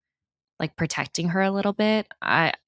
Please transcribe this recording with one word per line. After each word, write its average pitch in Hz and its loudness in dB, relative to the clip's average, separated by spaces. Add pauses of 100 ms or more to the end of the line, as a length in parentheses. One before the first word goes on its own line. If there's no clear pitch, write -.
(600)
like, 160 -4
protecting 165 -2
her 190 0
a 196 2
little 196 0
bit. 214 0 (140)
I, 156 2 (160)